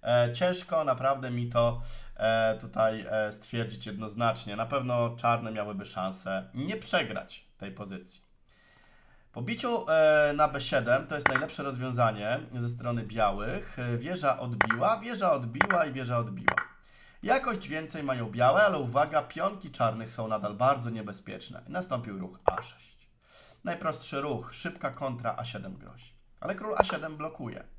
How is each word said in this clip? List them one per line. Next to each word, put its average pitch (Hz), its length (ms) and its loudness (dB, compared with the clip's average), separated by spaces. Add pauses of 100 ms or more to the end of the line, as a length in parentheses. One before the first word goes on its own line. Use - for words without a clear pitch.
E, 120 300 4
ciężko 175 520 0
naprawdę 127 460 0
mi 120 180 -2
to, 117 340 2 (340)
e, 110 440 4
tutaj, 110 500 0
e, 107 220 0
stwierdzić 110 540 -6
jednoznacznie. 107 680 -2
Na 113 100 -2
pewno 120 500 0
czarne 117 360 2
miałyby 104 340 -4
szansę 95 680 -4
nie 160 220 -4
przegrać - 720 -4 (100)
tej 98 140 -10
pozycji. 95 560 -12 (1040)
Po 117 100 -8
biciu, 233 480 -2
e, 151 420 8
na 147 160 6
B 143 120 -2
siedem 123 460 2
to - 80 -6
jest 143 140 2
najlepsze 143 340 0
rozwiązanie 120 760 0 (160)
ze 120 120 -2
strony 120 340 -4
białych. 107 760 0
E, 120 200 -2
wieża 147 400 0
odbiła, 120 600 2
wieża 196 320 2
odbiła 139 540 2
i 135 60 -6
wieża 123 260 -2
odbiła. 117 380 -2 (680)
Jakość 240 460 0
więcej 156 340 -6
mają 123 280 -2
białe, 123 320 6
ale 185 160 4
uwaga, 143 440 2
pionki 185 480 -4
czarnych 113 400 0
są 113 180 -6
nadal 104 260 -2
bardzo 123 360 2
niebezpieczne. 104 760 -10
Nastąpił 123 500 -6
ruch 92 260 -10
A - 180 2
sześć. - 460 -20 (560)
Najprostszy 139 560 -4
ruch, 139 340 -4
szybka - 360 -6
kontra 120 480 -4
A 120 60 -4
siedem 95 320 -8
grozi. - 360 -18 (280)
Ale - 140 -2
król 214 240 -4
A - 60 8
siedem 160 320 -4
blokuje. 151 480 -8 (140)